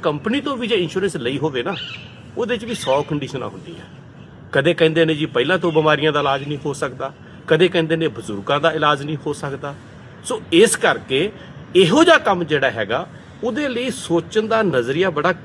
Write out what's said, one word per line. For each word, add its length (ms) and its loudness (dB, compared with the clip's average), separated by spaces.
ਕੰਪਨੀ 380 -2
ਤੋਂ 160 -6
ਵੀ 100 -4
ਜੇ 80 0
ਇੰਸ਼ੋਰੈਂਸ 420 -2
ਲਈ 200 -4
ਹੋਵੇ 260 -2
ਨਾ, 120 -6
ਉਹਦੇ 200 -2
'ਚ 80 -10
ਵੀ 100 -6
ਸੌ 280 0
ਕੰਡੀਸ਼ਨਾਂ 460 -6
ਹੁੰਦੀਆਂ। 360 -16
ਕਦੇ 220 4
ਕਹਿੰਦੇ 320 4
ਨੇ 100 0
ਜੀ 120 -2
ਪਹਿਲਾਂ 320 0
ਤੋਂ 120 0
ਬਿਮਾਰੀਆਂ 420 2
ਦਾ 60 0
ਇਲਾਜ 240 0
ਨਹੀਂ 220 -6
ਹੋ 80 -4
ਸਕਦਾ, 400 -6
ਕਦੇ 200 4
ਕਹਿੰਦੇ 280 0
ਨੇ 120 0
ਬਜ਼ੁਰਗਾਂ 520 -4
ਦਾ 120 0
ਇਲਾਜ 320 0
ਨਹੀਂ 220 -6
ਹੋ 80 -4
ਸਕਦਾ। 400 -10
ਸੋ 160 -6
ਇਸ 240 6
ਕਰਕੇ 520 0
ਇਹੋ 280 6
ਜਿਹਾ 160 8
ਕੰਮ 240 0
ਜਿਹੜਾ 280 0
ਹੈਗਾ, 360 -2
ਉਹਦੇ 260 -2
ਲਈ 200 -2
ਸੋਚਣ 580 -2
ਦਾ 140 2
ਨਜ਼ਰੀਆ 480 0
ਬੜਾ 220 0